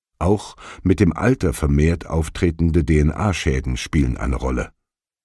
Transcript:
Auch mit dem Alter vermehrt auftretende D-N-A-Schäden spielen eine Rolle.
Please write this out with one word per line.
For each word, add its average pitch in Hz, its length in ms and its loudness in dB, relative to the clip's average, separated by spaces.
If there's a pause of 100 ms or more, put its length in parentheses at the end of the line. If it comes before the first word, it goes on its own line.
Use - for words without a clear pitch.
(180)
Auch - 380 -2 (260)
mit - 180 2
dem 92 120 4
Alter 95 400 0
vermehrt 76 540 2
auftretende 82 800 0
D-N-A-Schäden 73 920 0
spielen 65 400 0
eine 62 200 -4
Rolle. 62 340 -4 (540)